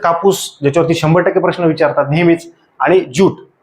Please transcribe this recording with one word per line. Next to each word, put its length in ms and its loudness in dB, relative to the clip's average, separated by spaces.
कापूस, 580 -2
ज्याच्यावरती 340 0
शंभर 260 2
टक्के 200 0
प्रश्न 240 -2
विचारतात 460 0
नेहमीच, 420 0
आणि 200 2
ज्यूट, 320 0